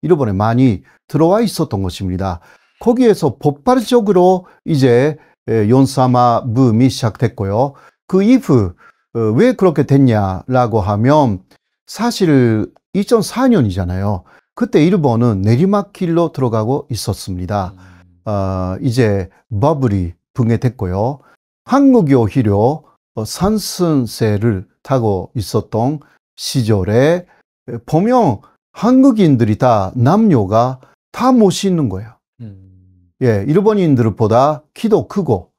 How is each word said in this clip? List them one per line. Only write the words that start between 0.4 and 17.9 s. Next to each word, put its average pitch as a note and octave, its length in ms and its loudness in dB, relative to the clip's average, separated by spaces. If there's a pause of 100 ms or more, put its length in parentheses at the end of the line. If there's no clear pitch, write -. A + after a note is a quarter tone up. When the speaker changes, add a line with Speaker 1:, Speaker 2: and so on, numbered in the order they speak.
Speaker 1:
들어와 E3+ 340 0
있었던 C#3+ 420 -4
것입니다. F#2 560 -6 (400)
거기에서 A3 560 0
폭발적으로 F#3 1120 0 (180)
이제, C3+ 500 2 (320)
에, A2 220 0
연사마 B2 760 2
붐이 B2 440 2
시작됐고요. A2+ 880 -4 (320)
그 F#3+ 160 0
이후, C#3+ 500 2 (400)
어, A#2 60 -4
왜 B2+ 340 2
그렇게 F3 300 0
됐냐라고 A#2 960 0
하면 A2 640 0 (420)
사실 C3 800 0 (300)
이천사 A3+ 520 0
년이잖아요. G2 760 -2 (320)
그때 G#3+ 280 0
일본은 A#2+ 600 0
내리막길로 E3+ 880 0
들어가고 A#2+ 580 -4
있었습니다. F#2+ 880 -8
Speaker 2:
음. - 480 -20